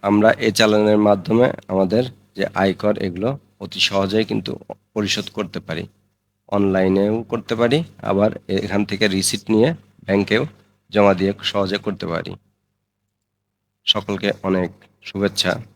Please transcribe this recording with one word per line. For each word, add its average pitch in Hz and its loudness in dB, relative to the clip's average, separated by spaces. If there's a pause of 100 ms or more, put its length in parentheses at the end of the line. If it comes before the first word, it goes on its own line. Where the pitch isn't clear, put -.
আমরা 104 4 (180)
এ - 4
চালানের 107 4
মাধ্যমে 104 2 (200)
আমাদের 95 0 (320)
যে 95 -2 (100)
আয়কর, 98 0 (100)
এগুলো 92 -4 (300)
অতি 95 -12
সহজেই 98 0
কিন্তু 107 -6 (400)
পরিশোধ 104 -4 (100)
করতে 101 -8
পারি, 82 -8 (680)
অনলাইনেও 98 4 (160)
করতে 117 -4
পারি, 120 2 (260)
আবার 101 2 (360)
এখান 101 -2
থেকে 101 -2
রিসিট 95 -2
নিয়ে 113 4 (340)
ব্যাংকেও 101 0 (480)
জমা 101 6
দিয়ে 95 0 (120)
সহজে 101 -2
করতে 95 -6
পারি। 87 -6 (1500)
সকলকে 101 -2 (140)
অনেক 92 0 (360)
শুভেচ্ছা। 98 -2 (240)